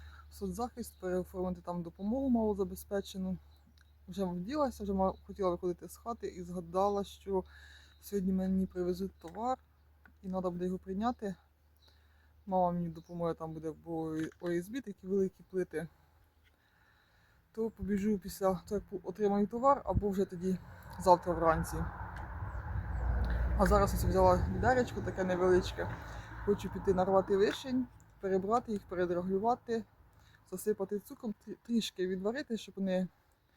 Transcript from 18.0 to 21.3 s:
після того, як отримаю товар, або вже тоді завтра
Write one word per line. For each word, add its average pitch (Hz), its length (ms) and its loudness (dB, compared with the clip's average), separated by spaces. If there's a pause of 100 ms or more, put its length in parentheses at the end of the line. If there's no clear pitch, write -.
після 190 280 -2
того, 185 240 2
як 202 120 -2 (220)
отримаю 202 420 2
товар, 247 380 4
або 196 260 2
вже 190 140 2
тоді 185 320 -2 (440)
завтра 180 320 6